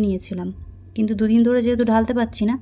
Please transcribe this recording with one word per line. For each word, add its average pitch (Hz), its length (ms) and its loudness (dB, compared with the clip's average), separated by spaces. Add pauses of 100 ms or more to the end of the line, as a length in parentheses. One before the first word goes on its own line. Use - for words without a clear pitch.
নিয়েছিলাম, 185 440 -4 (480)
কিন্তু 220 240 0
দুদিন 220 260 4
ধরে 247 200 2
যেহেতু 240 260 0
ঢালতে 226 260 2
পারছি 226 320 -2
না, 254 120 0